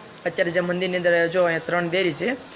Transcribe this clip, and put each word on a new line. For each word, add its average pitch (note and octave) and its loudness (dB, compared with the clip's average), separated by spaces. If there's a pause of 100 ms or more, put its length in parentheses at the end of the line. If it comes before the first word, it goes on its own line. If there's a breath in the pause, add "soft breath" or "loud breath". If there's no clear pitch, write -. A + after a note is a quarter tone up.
(280)
અત્યારે F3 -2
જે F3+ 2
મંદિરની F3+ 0
અંદર F3 4 (200)
જો F#3 4
અહીંયા E3 -2
ત્રણ E3+ 0
દેરી F3 2
છે G3 0 (280 loud breath)